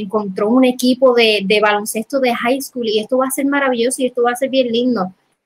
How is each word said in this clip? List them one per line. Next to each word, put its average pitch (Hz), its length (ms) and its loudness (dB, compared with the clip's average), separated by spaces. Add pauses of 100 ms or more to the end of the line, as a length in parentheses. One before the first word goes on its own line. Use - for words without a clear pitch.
encontró 208 480 -4
un 254 160 4
equipo 254 500 2
de, 220 300 2
de 208 160 2
baloncesto 214 580 -2
de 254 160 0
high 240 280 -2
school 233 260 -6
y 214 120 0
esto 233 180 -2
va 262 80 0
a 262 40 -4
ser 285 140 -4
maravilloso 269 560 0
y 262 60 0
esto 247 160 -4
va 240 100 2
a 240 40 -8
ser 269 120 -4
bien 254 240 0
lindo. 226 400 0 (340)